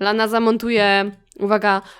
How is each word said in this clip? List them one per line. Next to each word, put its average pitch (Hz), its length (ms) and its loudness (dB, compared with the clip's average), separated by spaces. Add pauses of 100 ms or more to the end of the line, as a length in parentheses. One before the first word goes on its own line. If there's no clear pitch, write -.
Lana 214 280 0
zamontuje, 220 840 0 (300)
uwaga, 202 420 0 (180)